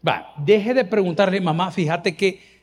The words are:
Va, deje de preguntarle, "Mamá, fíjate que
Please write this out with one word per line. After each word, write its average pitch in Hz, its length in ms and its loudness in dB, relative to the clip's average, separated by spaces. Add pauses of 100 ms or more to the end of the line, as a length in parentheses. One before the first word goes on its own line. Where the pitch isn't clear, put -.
Va, 98 320 -4
deje 202 360 2
de 254 100 2
preguntarle, 190 560 0
"Mamá, 175 320 -2
fíjate 170 460 -2
que - 460 -4